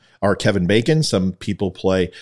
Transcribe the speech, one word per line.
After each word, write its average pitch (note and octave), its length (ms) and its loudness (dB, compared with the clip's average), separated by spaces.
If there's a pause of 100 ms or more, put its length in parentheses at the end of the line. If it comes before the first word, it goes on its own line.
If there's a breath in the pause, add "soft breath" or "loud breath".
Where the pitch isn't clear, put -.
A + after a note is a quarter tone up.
(220 soft breath)
are G2+ 140 0
Kevin G2 300 0
Bacon. B2 380 2
Some F#2+ 300 0
people G2 380 -4
play F#2 400 0 (100)